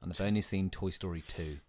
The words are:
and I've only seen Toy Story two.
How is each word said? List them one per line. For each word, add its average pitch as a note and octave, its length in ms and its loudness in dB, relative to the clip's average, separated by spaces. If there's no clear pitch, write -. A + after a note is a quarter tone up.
and F2+ 100 -6
I've F2 120 -4
only G#2 180 4
seen F#2+ 300 2
Toy - 180 -2
Story E2+ 400 -4
two. D#2 300 -4